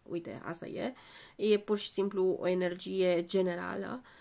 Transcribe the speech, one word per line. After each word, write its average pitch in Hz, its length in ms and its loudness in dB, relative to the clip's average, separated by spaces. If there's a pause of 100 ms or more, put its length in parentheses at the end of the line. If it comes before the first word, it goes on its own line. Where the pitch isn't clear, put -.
uite, 170 420 -8
asta 170 220 -8
e, - 280 -6 (420)
e 208 220 4
pur 208 200 0
și - 120 -6
simplu 190 500 2
o - 80 2
energie 180 800 2
generală, 190 760 -2 (180)